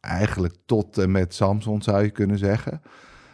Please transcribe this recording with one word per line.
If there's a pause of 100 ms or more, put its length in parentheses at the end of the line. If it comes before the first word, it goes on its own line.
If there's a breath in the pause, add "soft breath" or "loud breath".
Eigenlijk (120)
tot
en
met
Samson,
zou
je
kunnen
zeggen. (520 loud breath)